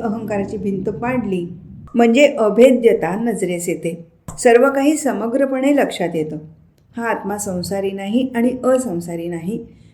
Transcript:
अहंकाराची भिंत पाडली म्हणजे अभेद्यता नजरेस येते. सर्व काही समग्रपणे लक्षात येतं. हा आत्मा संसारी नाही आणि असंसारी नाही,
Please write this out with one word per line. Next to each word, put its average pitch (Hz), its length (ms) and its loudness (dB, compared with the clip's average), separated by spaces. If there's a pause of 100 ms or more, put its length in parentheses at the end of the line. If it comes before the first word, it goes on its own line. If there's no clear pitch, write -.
अहंकाराची 214 560 -6
भिंत 196 320 -4
पाडली 202 580 -4 (480)
म्हणजे 233 320 6
अभेद्यता 220 880 4
नजरेस 185 540 -4
येते. 165 380 -6 (320)
सर्व 247 320 6
काही 277 260 2
समग्रपणे 262 800 0
लक्षात 196 380 0
येतं. 156 220 -4 (600)
हा 233 120 -6
आत्मा 208 300 -4
संसारी 196 520 -4
नाही 202 440 -2
आणि 240 300 0
असंसारी 170 640 -2
नाही, 175 380 -8 (280)